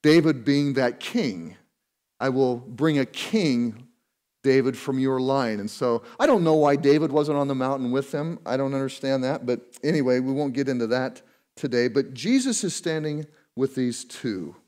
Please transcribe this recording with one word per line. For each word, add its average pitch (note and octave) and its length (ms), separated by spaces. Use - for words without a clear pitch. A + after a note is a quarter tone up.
David D3+ 420
being C#3+ 300
that B2 260
king, G2 560
"I C3 100
will B2+ 280
bring C3+ 420
a C3 80
king, A#2+ 800
David, C3 340
from C3+ 220
your C3 220
line." B2+ 400
And G#2 100
so A#2+ 320
I C#4 80
don't A3 180
know D#3+ 100
why D3 220
David C#3+ 340
wasn't D3 280
on C#3 100
the C#3 60
mountain C3 360
with C3+ 220
them. D#3+ 340
I B2+ 100
don't C#3 180
understand C3+ 500
that. C3 200
But A#2+ 380
anyway, C3+ 380
we C3 120
won't C#3 220
get C3+ 140
into B2 200
that B2+ 340
today. B2 320
But C3+ 260
Jesus B3 500
is F3 100
standing D#3 520
with C3 180
these B2 300
two. F2+ 520